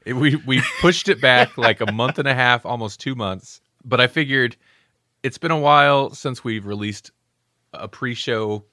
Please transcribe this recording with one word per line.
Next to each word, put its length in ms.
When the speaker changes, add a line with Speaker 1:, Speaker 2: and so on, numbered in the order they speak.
Speaker 1:
it, 80
we, 220
we 160
pushed 260
it 140
back, 360
Speaker 2:
<laughs> 0
Speaker 1:
like, 220
a 100
month 300
and 80
a 60
half, 320
almost 340
two 160
months. 460
But 160
I 60
figured 500
it's 140
been 140
a 80
while 540
since 300
we've 220
released 460
a 160
pre-show 840